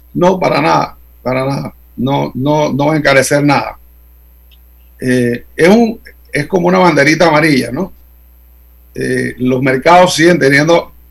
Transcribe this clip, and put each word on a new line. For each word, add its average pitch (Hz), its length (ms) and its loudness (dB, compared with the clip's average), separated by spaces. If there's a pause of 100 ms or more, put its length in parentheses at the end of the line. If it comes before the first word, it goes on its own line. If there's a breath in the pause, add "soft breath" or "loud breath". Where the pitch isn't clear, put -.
(140)
No, 175 160 2
no, 185 100 -2
para 151 220 -2
nada, 160 340 -2 (260)
para 131 220 -4
nada. 139 300 -8 (220)
No, 143 380 -4
no, 147 380 -2
no 143 140 -2
va 156 80 0
a - 20 0
encarecer 143 480 0
nada. 127 340 -2 (1200)
Eh, 123 440 -2 (100)
es 160 140 0
un, 220 320 2 (320)
es 143 140 -6
como 175 220 -2
una 185 100 2
banderita 160 500 2
amarilla, 151 420 0
¿no? 175 220 -8 (1000)
Eh, 127 440 -6
los 127 240 -2
mercados 165 540 2
siguen 165 240 2
teniendo 147 500 2 (200)